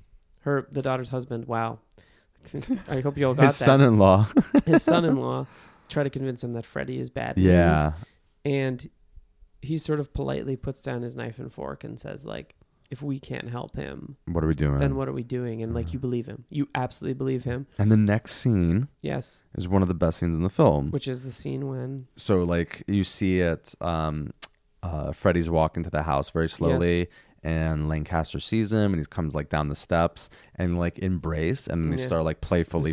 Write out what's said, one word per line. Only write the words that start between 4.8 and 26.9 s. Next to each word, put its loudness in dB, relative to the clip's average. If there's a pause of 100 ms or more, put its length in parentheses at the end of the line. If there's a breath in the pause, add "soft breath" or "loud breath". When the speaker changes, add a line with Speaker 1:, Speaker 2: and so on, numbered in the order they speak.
Speaker 1:
son-in-law 2 (420 soft breath)
try 0
to -2
convince -6
him -6
that -8
Freddie -6
is -8
bad -6
Speaker 2:
Yeah. 6
Speaker 1:
news. -14 (400 loud breath)
And -2 (720)
he -4
sort -2
of -6
politely -4
puts -10
down -8
his -10
knife -10
and -12
fork -12
and -14
says, -14
like, -12 (340)
"If -12
we -6
can't -10
help -10
him, -10 (120)
Speaker 2:
What 0
are 2
we 4
doing? 2
Speaker 1:
then 2
what -4
are -6
we -6
doing?" -6
And, -4
like, -4
Speaker 2:
Uh-huh. -8
Speaker 1:
you -6
believe -4
him. -14
You -4
absolutely -4
believe -4
him. -4 (120)
Speaker 2:
And 4
the 8
next 2
scene 2 (140)
Speaker 1:
Yes. -8 (140)
Speaker 2:
is -4
one 4
of 4
the -2
best 0
scenes 0
in 0
the 0
film. 4
Speaker 1:
Which -6
is -8
the -12
scene -8
when -10
Speaker 2:
So, 2
like, -2
you 2
see 0
it, -2
um, -2 (520)
uh, -4
Freddy's 2
walk 2
into -4
the -2
house -2
very 0
Speaker 1:
Yes. -4
Speaker 2:
slowly. 2 (360 soft breath)